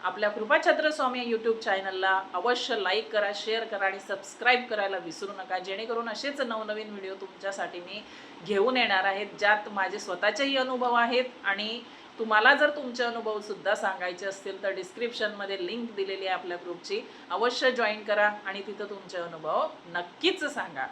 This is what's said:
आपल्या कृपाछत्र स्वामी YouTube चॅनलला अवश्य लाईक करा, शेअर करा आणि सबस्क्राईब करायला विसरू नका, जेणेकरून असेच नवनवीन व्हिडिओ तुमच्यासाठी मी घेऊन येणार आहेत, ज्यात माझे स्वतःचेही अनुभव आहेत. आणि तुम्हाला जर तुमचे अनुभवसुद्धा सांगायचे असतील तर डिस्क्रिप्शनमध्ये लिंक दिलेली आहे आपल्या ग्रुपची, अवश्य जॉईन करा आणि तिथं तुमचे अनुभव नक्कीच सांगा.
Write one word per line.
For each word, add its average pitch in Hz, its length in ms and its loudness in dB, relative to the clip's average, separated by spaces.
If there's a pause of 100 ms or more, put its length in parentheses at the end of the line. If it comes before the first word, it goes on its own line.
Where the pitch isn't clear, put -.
आपल्या 202 260 2
कृपाछत्र 302 600 4
स्वामी 254 300 0
YouTube 226 400 0
चॅनलला 190 640 2 (100)
अवश्य 240 420 2
लाईक 202 360 0
करा, 208 240 2
शेअर 220 280 -2
करा 208 220 -2
आणि 196 140 0
सबस्क्राईब 233 680 2
करायला 196 300 0
विसरू 175 400 -6
नका, 185 220 -4
जेणेकरून 226 500 -4
असेच 277 320 -4
नवनवीन 220 480 -4
व्हिडिओ 190 260 -8
तुमच्यासाठी 190 640 -6
मी 190 240 -12 (420)
घेऊन 208 320 4
येणार 202 260 4
आहेत, 196 240 0 (120)
ज्यात 208 300 4
माझे 196 300 -2
स्वतःचेही 214 580 0
अनुभव 254 360 2
आहेत. 240 320 4 (180)
आणि 214 380 -2 (380)
तुम्हाला 220 340 8
जर 294 160 6
तुमचे 254 340 -2
अनुभवसुद्धा 214 720 -2
सांगायचे 185 500 -4
असतील 190 380 -8
तर 202 60 0
डिस्क्रिप्शनमध्ये 196 1000 -4
लिंक 233 240 -6
दिलेली 190 360 -4
आहे 185 120 0
आपल्या 180 240 -6
ग्रुपची, 175 380 -6 (280)
अवश्य 247 420 2
जॉईन 214 320 0
करा 208 280 4 (140)
आणि 196 220 -6
तिथं 202 180 -8
तुमचे 190 320 -10
अनुभव 170 500 -2 (200)
नक्कीच 302 580 -2
सांगा. 180 460 -4